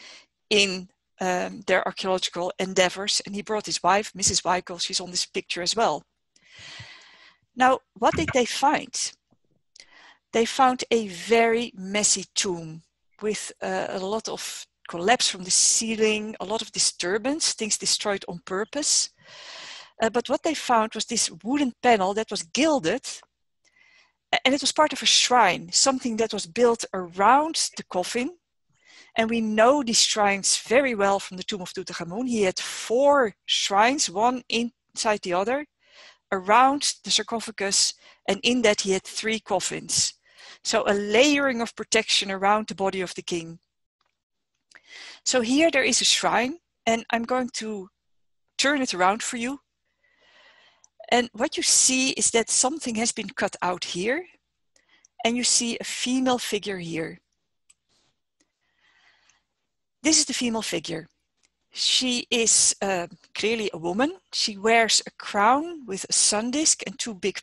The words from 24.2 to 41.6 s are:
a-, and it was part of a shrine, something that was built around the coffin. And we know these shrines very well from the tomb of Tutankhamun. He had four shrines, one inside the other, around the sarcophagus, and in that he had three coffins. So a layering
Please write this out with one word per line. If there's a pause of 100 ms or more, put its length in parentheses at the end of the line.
a-,
and
it
was
part
of
a
shrine,
something
that
was
built
around
the
coffin. (800)
And
we
know
these
shrines
very
well
from
the
tomb
of
Tutankhamun.
He
had
four (120)
shrines,
one
inside
the
other, (640)
around
the
sarcophagus, (340)
and
in
that
he
had
three
coffins. (500)
So
a
layering